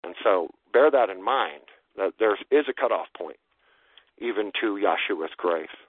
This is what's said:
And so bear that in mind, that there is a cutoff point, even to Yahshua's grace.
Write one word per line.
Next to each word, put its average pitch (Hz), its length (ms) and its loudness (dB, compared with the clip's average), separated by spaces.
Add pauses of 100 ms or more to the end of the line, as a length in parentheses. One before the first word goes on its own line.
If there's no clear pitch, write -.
And 90 200 -14
so 92 260 4 (220)
bear 139 180 6
that 123 200 4
in 92 120 -10
mind, 98 480 -4 (260)
that 95 220 -4
there 107 200 2 (120)
is 143 180 2
a 131 60 -6
cutoff 117 400 -2
point, 78 260 -14 (800)
even 104 360 -4
to 104 240 -2
Yahshua's 85 580 -2
grace. 82 400 -4 (140)